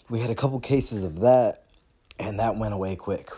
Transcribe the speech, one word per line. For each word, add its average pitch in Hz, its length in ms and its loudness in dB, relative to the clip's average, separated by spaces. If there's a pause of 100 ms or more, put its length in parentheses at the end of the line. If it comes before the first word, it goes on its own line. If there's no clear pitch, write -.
we 117 100 -4
had 120 100 -4
a 113 60 -2
couple 131 240 -2
cases 123 440 -2
of 85 180 -6
that, 123 420 6 (560)
and 104 200 -6
that 110 180 0
went 107 160 -2
away 95 220 -4
quick. - 420 -8